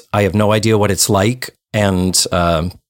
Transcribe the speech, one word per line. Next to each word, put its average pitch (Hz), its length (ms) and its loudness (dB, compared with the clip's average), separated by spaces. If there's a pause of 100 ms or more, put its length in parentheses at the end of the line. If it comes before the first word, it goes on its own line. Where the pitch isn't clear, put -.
(140)
I 104 80 2
have 95 140 0
no 104 160 2
idea 110 260 2
what 101 140 0
it's - 180 -2
like. 110 400 0 (240)
And, 92 420 0 (160)
um, 85 400 0 (180)